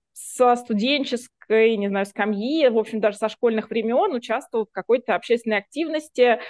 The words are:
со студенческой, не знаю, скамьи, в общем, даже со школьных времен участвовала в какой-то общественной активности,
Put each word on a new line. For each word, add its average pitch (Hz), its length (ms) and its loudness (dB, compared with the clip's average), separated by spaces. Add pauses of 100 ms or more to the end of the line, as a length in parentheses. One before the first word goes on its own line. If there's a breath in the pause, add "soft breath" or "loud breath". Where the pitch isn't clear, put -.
(160)
со - 380 2
студенческой, 240 1200 0
не 202 120 -2
знаю, 196 180 -2
скамьи, 214 600 0
в 226 100 0
общем, 220 220 -2
даже 202 180 0
со 220 100 -2
школьных 220 400 -2
времен 247 460 0
участвовала 233 500 -4
в - 60 -20
какой-то 220 460 0
общественной 226 420 -2
активности, 277 920 0